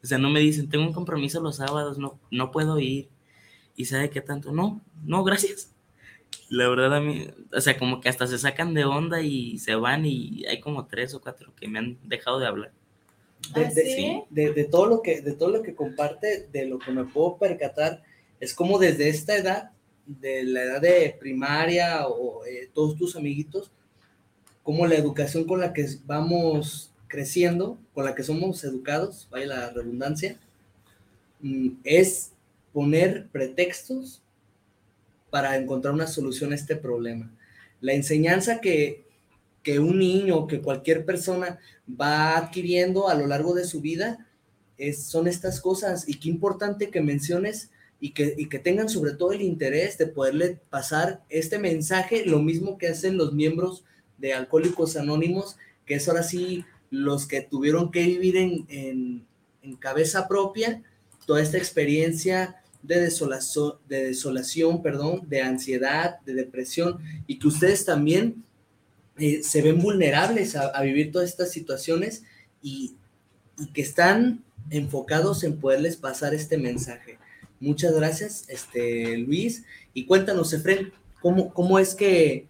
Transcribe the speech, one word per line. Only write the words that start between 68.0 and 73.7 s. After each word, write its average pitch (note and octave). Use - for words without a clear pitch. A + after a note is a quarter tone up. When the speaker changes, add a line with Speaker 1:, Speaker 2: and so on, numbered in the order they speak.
Speaker 2:
eh, D3+
se -
ven D#3+
vulnerables F#3+
a, C#3
a C#3
vivir D3
todas F3
estas F3+
situaciones E3
y, C3+
y D3